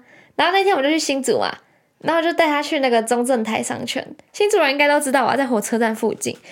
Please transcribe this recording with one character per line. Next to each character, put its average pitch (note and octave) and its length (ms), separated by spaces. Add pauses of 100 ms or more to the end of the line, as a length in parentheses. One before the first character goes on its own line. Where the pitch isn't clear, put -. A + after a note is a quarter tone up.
(360)
然 D#4 120
后 F4+ 60
那 G4 100
天 G4 100
我 C#4 80
就 C#4 60
去 D#4+ 100
新 C#4 240
竹 G#3 160
嘛， F#2+ 160 (460)
然 D#4 160
后 E4 60
就 E4+ 100
带 E4 160
他 D4 160
去 D4 160
那 C4 100
个 A#3 140
中 A#3+ 220
正 B3 180
台 A3 180
商 - 240
圈。 - 220 (240)
新 G#4 180
竹 G#4 100
人 C#4 120
应 C#4+ 60
该 C#4+ 100
都 D4 140
知 C4+ 100
道 B3+ 140
啊， A#3+ 100
在 C4+ 100
火 A#3+ 140
车 A3+ 180
站 A3 160
附 A3 200
近。 - 240 (140)